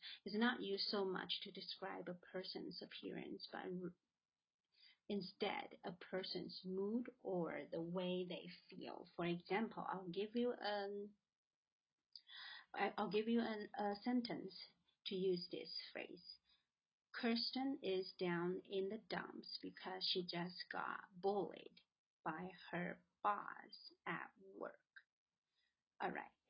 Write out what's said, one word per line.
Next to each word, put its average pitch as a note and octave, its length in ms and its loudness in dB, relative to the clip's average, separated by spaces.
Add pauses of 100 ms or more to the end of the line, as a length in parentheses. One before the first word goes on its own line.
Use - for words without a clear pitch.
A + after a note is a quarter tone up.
(240)
is G3+ 120 -4
not A#3+ 260 6
used G3 280 0
so G3+ 140 4
much F#3 380 0
to F#3+ 100 -8
describe F#3 560 -6
a F3+ 240 -6
person's F#3 520 -4
appearance, - 680 -6
but - 100 -4
r-, F3+ 300 -2 (1160)
instead - 580 0 (180)
a F#3 60 -2 (200)
person's F#3 540 -2
mood G3+ 420 2 (160)
or F3 300 2 (180)
the E3+ 100 0
way F3+ 460 2
they E3+ 200 -6 (220)
feel. - 360 -8 (100)
For F3 100 2
example, F#3+ 640 2
I'll F#3 200 -2
give G3+ 220 0
you A#3+ 180 6
an, G3+ 580 0 (1600)
I, - 240 2
I'll G#3+ 120 2
give A3 180 4
you A#3 140 8
an, A3 260 0 (100)
a G3+ 260 2
sentence A#3+ 500 0 (540)
to G3 80 0
use F#3 360 6
this - 180 -4 (220)
phrase. - 320 -8 (1000)
"Kirsten B3+ 600 4
is F#3 360 2
down F3 360 4 (160)
in F#3+ 180 2
the A3 100 -2 (100)
dumps - 520 -4
because F#3 480 -6
she F#3 140 4
just F3 480 -2
got - 280 -2 (220)
bullied G3 600 0 (420)
by E3+ 260 -2 (220)
her F3 260 0 (240)
boss - 720 -2 (160)
at - 220 -2 (280)
work." - 140 -2 (1300)
All G3 80 2
right. - 220 -4 (180)